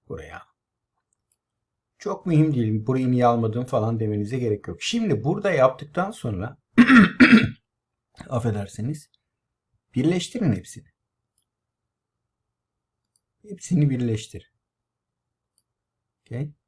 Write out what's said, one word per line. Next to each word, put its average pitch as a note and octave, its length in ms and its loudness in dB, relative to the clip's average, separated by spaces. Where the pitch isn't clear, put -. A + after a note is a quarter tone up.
Buraya. D#2 340 -16
Çok F#3+ 280 -8
mühim D#3 280 2
değil. G#2+ 320 -2
Burayı C3 240 -2
niye B2 160 2
almadım A#2 380 0
falan A#2 360 -2
demenize G#2+ 380 -4
gerek A2 300 -4
yok. F2 140 -12
Şimdi G3+ 420 -2
burada G3 260 -2
yaptıktan D#3 600 0
sonra G#2+ 480 -8
<clears throat> - 1500 4
affedersiniz. A2+ 840 -6
Birleştirin F3 580 0
hepsini. - 360 -8
Hepsini F3 480 -2
birleştir. A#2 600 -6
Okey. C#3+ 320 -12